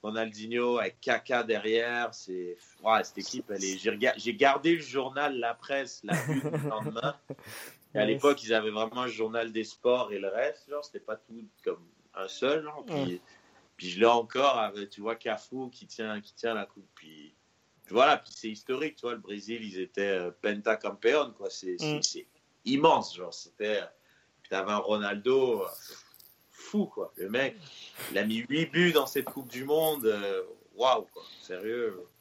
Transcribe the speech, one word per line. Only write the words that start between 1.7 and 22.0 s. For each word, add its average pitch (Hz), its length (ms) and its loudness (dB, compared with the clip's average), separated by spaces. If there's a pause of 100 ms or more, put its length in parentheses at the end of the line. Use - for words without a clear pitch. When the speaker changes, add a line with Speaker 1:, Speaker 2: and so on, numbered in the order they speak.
Speaker 1:
C'est, 90 440 -8 (260)
ouais, 107 200 6
cette - 160 -10
équipe, 110 340 -8
elle 98 100 -4
est, 95 140 -2
j'ai 101 140 0
rega-, 117 260 2
j'ai 107 160 -4
gardé 139 420 6
le 160 60 -4
journal 135 560 -2
La 120 160 -2
Presse, 139 500 -6
la 202 100 -2 (160)
une 139 100 2
du 147 280 -2
Speaker 2:
<laughs> - 20 -2
Speaker 1:
lendemain. 117 460 -4 (800)
Et 107 40 2
à 107 60 6
Speaker 2:
Nice. 110 100 4
Speaker 1:
l'époque, 139 280 4
ils 110 120 2
avaient 107 160 2
vraiment 110 320 -2
un 123 40 -2
journal 113 440 -2
des 110 120 -2
sports 123 480 2
et 104 80 -4
le 98 100 -2
reste, 127 400 -2
genre, 147 140 -6
c'était - 160 -12
pas 110 160 -8
tout 113 300 -16 (180)
comme - 220 -4 (300)
un 95 120 -8
seul, 143 360 0
genre. 151 240 -12
Puis, 160 80 -4
Speaker 2:
Ouais. 131 260 -2 (560)
Speaker 1:
puis 90 140 -10
je 90 80 -6
l'ai 110 80 8
encore 120 500 4
avec, 101 320 -4
tu - 120 -16
vois, 113 140 -4
Cafu 123 560 -6
qui 110 140 -20
tient, 107 340 -8
qui - 140 -18
tient 117 220 -4
la 101 100 -4
coupe. 98 300 -20
Puis, 78 400 -20 (500)
puis - 80 -14
voilà, 135 240 6
puis - 180 -12
c'est 113 140 -8
historique, 135 460 -6
tu - 80 -20
vois, 120 80 -2
le 113 80 -8
Brésil, 101 440 -8
ils 95 160 -10
étaient, 95 280 -4
euh, 90 240 0 (100)
pentacampeón, 110 960 0
quoi. 98 140 -6
C'est, 92 260 -6
c'est, 151 200 -2
Speaker 2:
Mm. - 60 -6